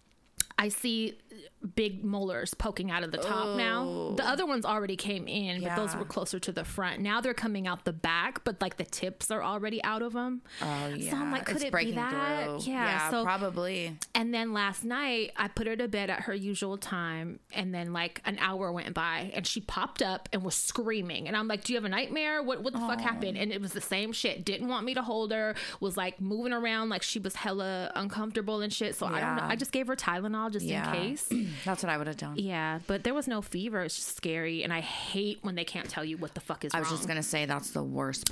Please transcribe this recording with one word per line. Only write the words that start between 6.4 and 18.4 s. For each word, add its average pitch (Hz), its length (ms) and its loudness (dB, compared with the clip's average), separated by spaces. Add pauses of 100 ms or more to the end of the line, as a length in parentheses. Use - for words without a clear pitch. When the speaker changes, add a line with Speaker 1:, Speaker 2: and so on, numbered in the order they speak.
Speaker 1:
the 175 120 -2
front. - 360 -2
Now 208 200 2
they're 247 140 2
coming 208 320 0
out 180 180 -2
the 180 80 4
back, 170 520 4
but, 202 180 0
like, 185 140 0
the 175 80 -2
tips - 460 -4
are 214 120 2
already 214 400 0
out 220 180 2
of 233 140 -2
'em. 247 280 -2 (200)
Speaker 2:
Oh, - 20 0
Speaker 1:
So - 40 0
I'm 143 300 -2
Speaker 2:
yeah. 285 340 0
Speaker 1:
like, 262 120 0
"Could - 120 0
Speaker 2:
It's 294 80 0
Speaker 1:
it 277 40 0
be - 40 -2
Speaker 2:
breaking 226 240 4
Speaker 1:
that?" 277 480 0
Speaker 2:
through. 294 280 -2
Speaker 1:
Yeah, 254 140 2
Speaker 2:
Yeah, 156 240 2
Speaker 1:
so 233 140 2
Speaker 2:
probably. 180 720 0 (160)
Speaker 1:
And 226 180 2
then 226 200 0
last 202 320 0
night, 240 520 0
I 202 120 2
put 220 180 -2
her 226 100 0
to 240 120 0
bed 202 200 0
at 190 140 0
her 196 120 -2
usual 196 440 -2
time, 170 600 -4 (120)
and 180 220 -2
then, 175 180 -2
like, 175 320 -2
an 202 160 0